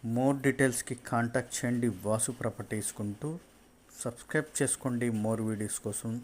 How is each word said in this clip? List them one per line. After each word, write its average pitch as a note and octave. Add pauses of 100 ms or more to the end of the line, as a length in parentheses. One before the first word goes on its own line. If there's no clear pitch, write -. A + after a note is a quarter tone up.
(140)
More C3 (120)
డీటెయిల్స్కి C3+ (160)
కాంటాక్ట్ A#2+
చేయండి A#2+ (180)
వాసు A2
ప్రాపర్టీస్ A2 (100)
గుంటూరు. B2+ (640)
సబ్స్క్రైబ్ D3+ (120)
చేసుకోండి B2 (160)
more A2 (120)
వీడియోస్ G#2
కోసం. A2+